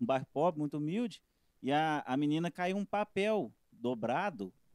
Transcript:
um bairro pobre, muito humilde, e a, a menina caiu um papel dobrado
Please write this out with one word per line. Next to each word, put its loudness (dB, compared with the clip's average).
um 0
bairro 2
pobre, 2
muito -2
humilde, -2
e -2
a, 2
a 0
menina 2
caiu -2
um -2
papel 0
dobrado -2